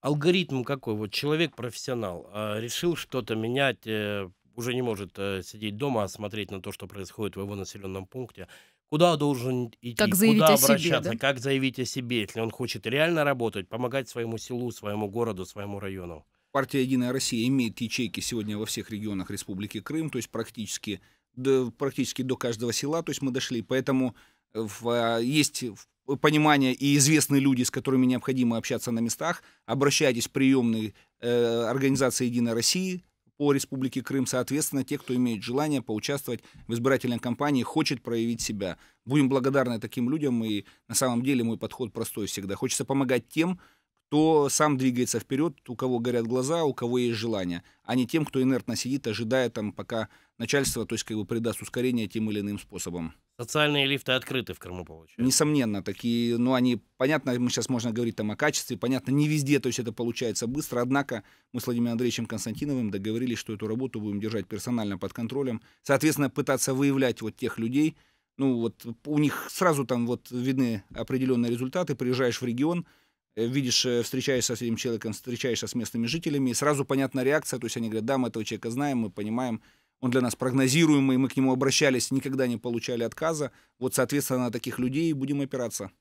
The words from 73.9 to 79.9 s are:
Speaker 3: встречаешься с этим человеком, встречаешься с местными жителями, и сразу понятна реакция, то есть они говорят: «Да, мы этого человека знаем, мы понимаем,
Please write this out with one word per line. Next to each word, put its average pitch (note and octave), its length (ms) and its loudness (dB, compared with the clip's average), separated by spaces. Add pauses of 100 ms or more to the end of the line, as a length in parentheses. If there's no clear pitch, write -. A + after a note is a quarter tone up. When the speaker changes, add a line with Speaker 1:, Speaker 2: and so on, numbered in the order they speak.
Speaker 3:
встречаешься B2+ 520 0
с G#2+ 60 -8
этим A#2 140 0
человеком, A2+ 380 -4
встречаешься A#2+ 520 -4
с - 80 -8
местными A#2 320 -4
жителями, C#3 460 -2
и - 20 -2
сразу C#3+ 320 2
понятна C3+ 380 0
реакция, C#3 360 2
то A#2 60 -8
есть A2+ 120 -4
они A2+ 100 -4
говорят: A2 180 -2
«Да, C3+ 140 2
мы B2 80 2
этого A2 180 -4
человека A#2 240 -6
знаем, C3 300 -2
мы A2 100 -2
понимаем, A2 520 -4 (420)